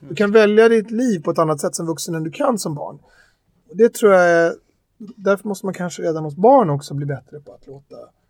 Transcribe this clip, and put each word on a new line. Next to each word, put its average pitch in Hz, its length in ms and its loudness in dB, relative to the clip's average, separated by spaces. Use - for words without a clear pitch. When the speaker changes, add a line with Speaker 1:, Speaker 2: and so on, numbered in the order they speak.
Speaker 1:
Du 139 60 -20
Speaker 2:
Mm. 151 100 -14
Speaker 1:
kan 202 160 -2
välja 220 360 6
ditt 226 220 0
liv 220 320 -2
på 175 80 -6
ett 165 80 -4
annat 156 220 0
sätt 180 140 -6
som 170 120 -8
vuxen 165 280 -8
än 160 100 -6
du 160 60 -8
kan 254 280 -4
som 165 160 -8
barn. 139 240 -14
Och 170 60 -20
det 226 180 2
tror 208 180 4
jag 180 180 6
är, 165 240 2
därför 196 500 -4
måste 202 180 -8
man 180 80 -6
kanske - 280 -10
redan 160 220 -4
hos 151 120 -10
barn 226 340 4
också 143 240 -6
bli 143 120 -6
bättre 143 340 -12
på 127 120 -20
att - 140 -20
låta 139 300 -20